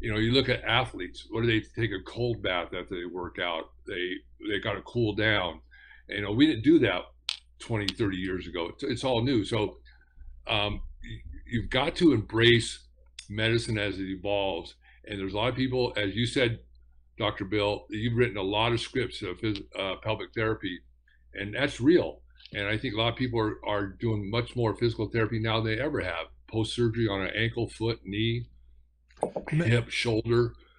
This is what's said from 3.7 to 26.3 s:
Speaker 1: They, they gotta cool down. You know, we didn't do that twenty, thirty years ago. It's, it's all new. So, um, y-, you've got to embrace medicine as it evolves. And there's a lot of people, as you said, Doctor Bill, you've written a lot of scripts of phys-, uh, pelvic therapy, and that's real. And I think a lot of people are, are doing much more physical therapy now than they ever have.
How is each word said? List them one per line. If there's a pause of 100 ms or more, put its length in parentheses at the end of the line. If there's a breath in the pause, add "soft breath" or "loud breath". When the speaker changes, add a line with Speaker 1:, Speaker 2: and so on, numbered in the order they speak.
Speaker 1:
They, (300)
they
gotta
cool
down. (500 soft breath)
You
know,
we
didn't
do
that (580)
twenty,
thirty
years
ago.
It's,
it's
all
new.
So, (680 soft breath)
um, (200)
y-,
you've
got
to
embrace (500)
medicine
as
it
evolves. (320 soft breath)
And
there's
a
lot
of
people,
as
you
said, (580)
Doctor
Bill,
you've
written
a
lot
of
scripts
of
phys-, (140)
uh,
pelvic
therapy, (520)
and
that's
real. (320 soft breath)
And
I
think
a
lot
of
people
are, (100)
are
doing
much
more
physical
therapy
now
than
they
ever
have. (220)